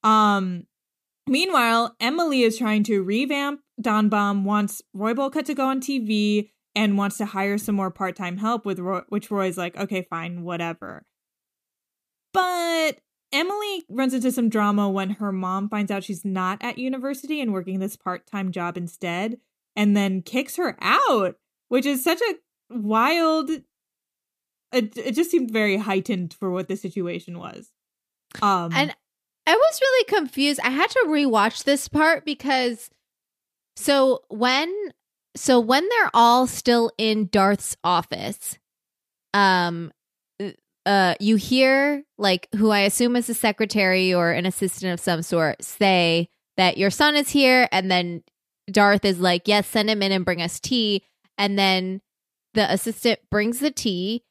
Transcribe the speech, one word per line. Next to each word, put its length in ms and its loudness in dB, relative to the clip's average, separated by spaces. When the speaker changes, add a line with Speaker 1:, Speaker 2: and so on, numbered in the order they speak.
Speaker 1:
Um, 640 2
meanwhile, 720 2
Emily 420 0
is 160 2
trying 260 2
to 200 0
revamp 560 -2
Don 280 2
Bum, 360 0
wants 380 -2
Roy 220 -4
Bolcutt 300 -4
to 100 -4
go 120 -2
on 140 -2
T 200 -4
V, 500 0
and 240 2
wants 200 -2
to 80 -4
hire 320 -4
some 180 -2
more 160 -2
part-time 460 -8
help 280 -4
with 140 -6
Roy, 280 -4
which 220 -6
Roy's 260 -2
like, 200 -8
"Okay, 260 -4
fine, 400 -10
whatever." 640 -8
But 680 0
Emily 560 -4
runs 260 -2
into 160 0
some 180 0
drama 400 0
when 220 -2
her 220 -6
mom 360 -4
finds 220 -4
out 140 -6
she's 200 -10
not 380 -4
at 160 -8
university 640 -6
and 120 -2
working 280 -4
this 160 -6
part-time 560 -6
job 240 -6
instead, 640 -6
and 220 2
then 260 0
kicks 340 -6
her 240 -2
out, 560 2
which 180 2
is 180 -2
such 160 0
a 140 -2
wild, 800 0
it, 1500 -8
it 200 -4
just 140 0
seemed 200 2
very 280 2
heightened 560 -2
for 160 -6
what 180 -4
the 80 -4
situation 640 -8
was. 340 -18
Um, 320 0
Speaker 2:
And 200 0
I 100 4
was 240 4
really 260 4
confused. 560 0
I 80 -2
had 200 0
to 180 2
rewatch 560 0
this 240 0
part 360 2
because, 640 -4
so 520 2
when, 440 0
so 240 4
when 280 2
they're 260 2
all 320 6
still 520 2
in 320 0
Darth's 540 2
office, 760 -4
um, 600 2
uh, 320 4
you 180 4
hear, 680 2
like, 380 0
who 140 4
I 100 4
assume 360 2
is 140 -2
a 40 -2
secretary 800 2
or 200 2
an 120 -2
assistant 480 -4
of 80 -6
some 220 -2
sort 420 -2
say 640 2
that 200 2
your 140 2
son 260 2
is 140 0
here, 420 4
and 180 0
then 320 -2
Darth 340 4
is 140 2
like, 300 0
"Yes, 180 4
send 220 0
him 140 0
in 100 0
and 140 0
bring 160 -2
us 180 -6
tea." 420 -2
And 200 0
then 440 0
the 180 2
assistant 480 0
brings 300 -2
the 100 0
tea 600 -4